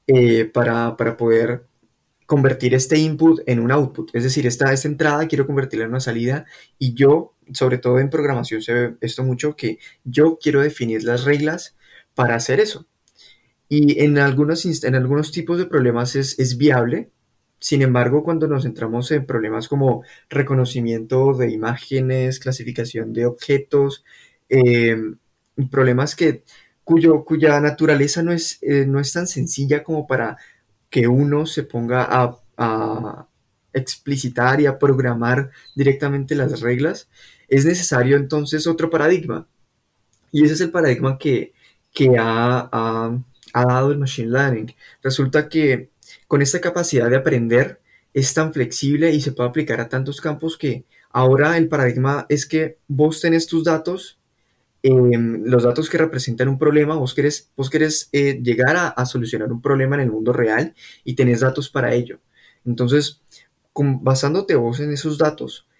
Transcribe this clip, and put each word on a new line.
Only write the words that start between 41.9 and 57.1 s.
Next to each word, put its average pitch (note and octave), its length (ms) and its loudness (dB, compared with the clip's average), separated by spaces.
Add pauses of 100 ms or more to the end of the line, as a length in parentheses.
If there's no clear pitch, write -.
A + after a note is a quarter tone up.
que B2+ 260 4
ha, A#2+ 540 0
ha, A2+ 480 -4 (340)
ha B2 120 2
dado B2+ 260 2
el C#3+ 60 -2
machine C3 320 -4
learning. B2 440 -2 (280)
Resulta C3+ 480 -2
que C3+ 400 0 (380)
con C#3 160 2
esta F3 180 -2
capacidad E3 480 0
de B2+ 60 4
aprender A#2+ 640 0 (320)
es C3+ 220 0
tan D#3 180 -2
flexible C#3+ 580 0
y D3 100 0
se C3+ 100 -4
puede B2 180 -4
aplicar A#2 320 -4
a A#2 80 -10
tantos C3+ 320 -6
campos D#3+ 360 -6
que B2+ 280 -6 (260)
ahora C3+ 460 4
el D#3+ 100 2
paradigma C#3 640 0
es C#3+ 180 -2
que D#3 300 -4 (100)
vos D3+ 320 0
tenés E3 280 2
tus D#3+ 160 -2
datos, E3+ 560 -4 (640)
em, A#2+ 600 2
los A#2+ 200 4
datos B2 260 0
que E3+ 80 -2
representan B2+ 520 -2
un C3+ 100 -2
problema, D3+ 360 2
vos B2+ 200 -4